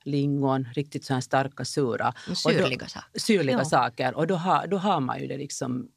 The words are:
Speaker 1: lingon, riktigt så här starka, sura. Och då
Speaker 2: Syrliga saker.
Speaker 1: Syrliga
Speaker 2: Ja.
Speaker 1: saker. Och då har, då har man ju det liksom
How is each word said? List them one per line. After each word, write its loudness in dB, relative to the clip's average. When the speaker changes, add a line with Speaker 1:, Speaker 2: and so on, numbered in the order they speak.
Speaker 1:
lingon, 0
riktigt -6
så -2
här 0
starka, -2
sura. 0
Och 0
då -4
Speaker 2:
Syrliga 2
saker. -12
Speaker 1:
Syrliga 4
Speaker 2:
Ja. 2
Speaker 1:
saker. 2
Och 0
då 0
har, 2
då 0
har 2
man -2
ju -6
det -6
liksom -6